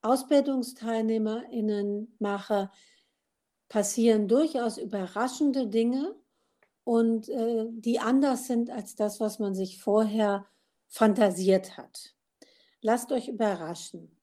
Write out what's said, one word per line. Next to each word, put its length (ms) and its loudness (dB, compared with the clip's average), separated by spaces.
AusbildungsteilnehmerInnen 2250 0
mache, 520 -2
passieren 600 2
durchaus 500 2
überraschende 920 -2
Dinge 480 -2
und, 460 2
äh, 420 -2
die 280 -2
anders 480 2
sind 220 0
als 260 -12
das, 240 -2
was 200 -4
man 160 -2
sich 240 -6
vorher 680 2
fantasiert 880 2
hat. 380 -20
Lasst 300 0
euch 160 -2
überraschen. 840 -4